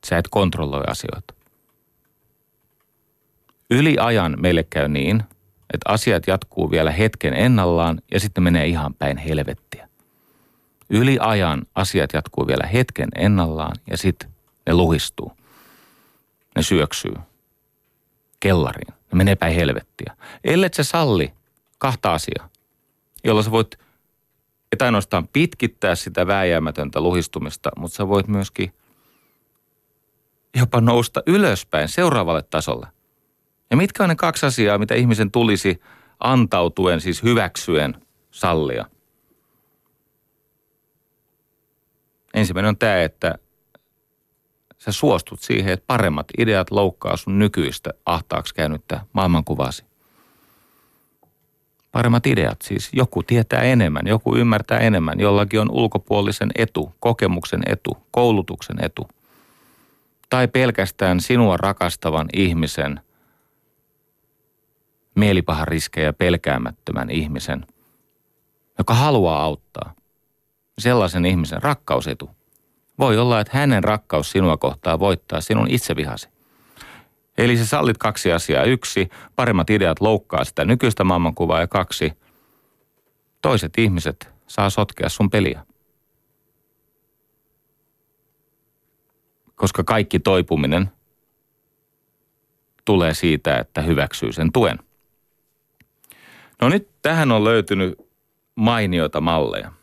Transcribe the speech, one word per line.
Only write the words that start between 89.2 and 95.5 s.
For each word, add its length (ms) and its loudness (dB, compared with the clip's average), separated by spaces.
Koska 300 -2
kaikki 360 0
toipuminen 720 0
tulee 300 2
siitä, 440 0
että 240 -6
hyväksyy 500 -2
sen 200 -2
tuen. 260 2